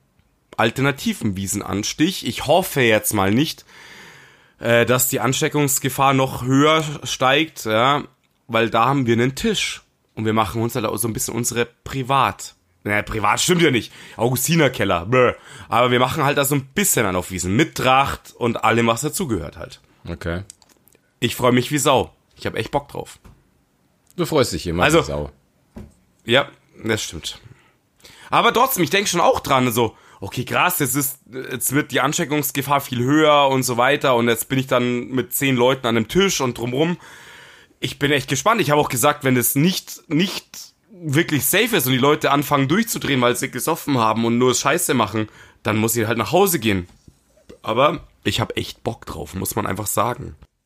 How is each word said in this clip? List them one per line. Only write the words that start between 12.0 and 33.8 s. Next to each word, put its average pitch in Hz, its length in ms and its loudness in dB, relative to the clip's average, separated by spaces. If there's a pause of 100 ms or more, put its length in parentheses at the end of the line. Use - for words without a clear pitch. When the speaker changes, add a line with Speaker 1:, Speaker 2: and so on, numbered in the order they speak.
Speaker 1:
naja, 104 140 0
privat 104 400 -2
stimmt 170 220 2
ja 156 80 4
nicht. 117 200 -2 (280)
Augustinerkeller, 123 880 0
bäh. 120 260 4 (380)
Aber 123 200 2
wir 123 80 4
machen 127 240 0
halt 139 140 0
da 143 80 2
so 135 100 0
ein 135 200 -2
bisschen 180 320 0
an 92 100 -2
auf 87 140 -4
Wiesen. 92 260 -2
Mit 160 200 0
Tracht 131 600 0
und 113 260 -2
allem, 113 260 2
was 117 120 0
dazugehört 101 560 -6
halt. - 240 -16 (260)
Speaker 2:
Okay. 85 360 -8 (760)
Speaker 1:
Ich - 160 -2
freu 123 160 2
mich 123 200 2
wie 147 80 -2
Sau. 127 340 2 (240)
Ich - 80 -16
hab - 120 -6
echt - 160 -6
Bock - 160 -4
drauf. - 300 -14 (1000)
Speaker 2:
Du 170 100 -2
freust 139 260 2
dich 85 140 -6
immer 85 160 0
Speaker 1:
Also, 156 180 4
Speaker 2:
wie - 60 -2
Sau. 73 240 -6 (960)
Speaker 1:
ja, 131 200 2 (380)
das 110 180 -2
stimmt. - 360 -12 (880)
Aber 190 240 2
trotzdem, 226 320 0
ich 139 60 -2
denk 196 180 0
schon 170 140 0
auch - 180 4
dran, 127 320 2
so, 113 240 0 (240)
okay, 120 240 -8
krass, 139 360 -2
jetzt 127 140 0
ist, 139 260 -4 (300)
jetzt 123 220 -6
wird 147 180 0
die 127 120 0
Ansteckungsgefahr 143 800 -2
viel 123 200 -6
höher 147 460 4
und 131 140 2
so 123 160 -2
weiter 135 360 2